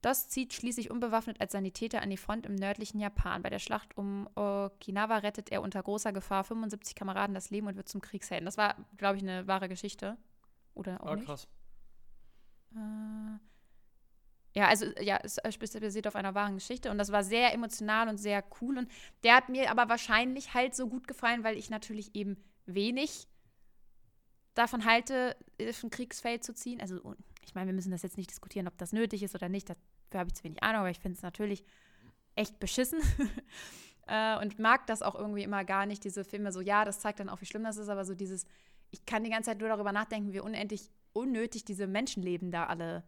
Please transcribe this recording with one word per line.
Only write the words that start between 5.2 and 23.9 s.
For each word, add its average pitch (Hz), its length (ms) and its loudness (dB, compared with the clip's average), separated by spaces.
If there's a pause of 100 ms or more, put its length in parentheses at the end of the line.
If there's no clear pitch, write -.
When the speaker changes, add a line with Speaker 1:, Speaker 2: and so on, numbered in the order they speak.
Speaker 1:
er 202 120 0
unter 196 200 -2
großer 202 300 -2
Gefahr 196 320 0
fünfundsiebzig 220 500 -6
Kameraden 196 400 -2
das 190 140 -8
Leben 208 180 -2
und 190 80 -6
wird 190 140 -12
zum 202 100 -6
Kriegshelden. 175 460 -6
Das 202 120 -6
war, 208 200 4 (180)
glaub 196 220 2
ich, 196 40 -4
eine 185 260 -4
wahre 190 200 2
Geschichte. 196 480 -6 (600)
Oder 180 280 -6
auch - 40 -6
Speaker 2:
Ah, 156 80 -2
Speaker 1:
nicht? 226 100 -6
Speaker 2:
krass. 143 240 -10 (1300)
Speaker 1:
Äh, 214 640 -8 (1200)
ja, 202 80 12
also, 214 180 8 (160)
ja, 196 220 4
es - 140 -6
ist - 220 -4
basiert 214 480 -4
auf 208 80 -2
einer 196 200 -2
wahren 202 200 2
Geschichte 240 360 -6
und 202 60 0
das 202 140 2
war 202 120 6
sehr 226 300 6
emotional 220 560 2
und 208 80 -4
sehr 202 260 0 (180)
cool 254 160 -2
und 247 140 -4 (320)
der 233 120 12
hat 254 140 10
mir 254 220 4
aber 233 180 6
wahrscheinlich 240 640 2
halt 254 220 2
so 254 120 0
gut 254 200 -6
gefallen, 240 360 0
weil 220 140 2
ich 214 120 -10
natürlich 214 460 -8
eben 202 220 -2 (300)
wenig 233 600 0 (1300)